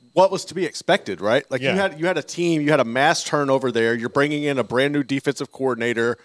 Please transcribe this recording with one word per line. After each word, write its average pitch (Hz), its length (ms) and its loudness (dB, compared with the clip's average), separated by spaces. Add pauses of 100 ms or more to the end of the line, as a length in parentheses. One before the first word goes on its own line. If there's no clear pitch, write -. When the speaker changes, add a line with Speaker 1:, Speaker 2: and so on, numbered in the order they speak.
(120)
Speaker 1:
what 190 180 6
was 180 140 -6
to - 100 -14
be 180 120 -2
expected, 127 560 -2
right? 110 280 2
Like, 127 120 -4
Speaker 2:
Yeah. 135 100 2
Speaker 1:
you 190 80 2
had, 185 200 -2
you 165 60 0
had 180 120 0
a 143 40 -2
team, 170 380 -2
you 147 100 0
had 151 100 4
a 123 40 2
mass 135 400 2
turnover 135 480 0
there. 113 220 2
You're 117 160 -4
bringing 147 320 0
in 143 160 -2
a 123 60 2
brand 131 280 0
new 143 100 0
defensive 135 500 -4
coordinator 117 720 -2